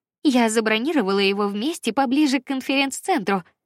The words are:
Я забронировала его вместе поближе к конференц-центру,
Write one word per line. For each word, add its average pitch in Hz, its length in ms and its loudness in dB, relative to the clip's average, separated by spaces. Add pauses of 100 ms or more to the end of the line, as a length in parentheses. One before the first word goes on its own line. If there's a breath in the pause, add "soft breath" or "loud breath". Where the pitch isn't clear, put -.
(220)
Я 247 260 4
забронировала 220 720 0
его 202 300 0
вместе 214 440 -4
поближе 269 480 2
к - 60 -12
конференц-центру, 269 1000 -2 (220 soft breath)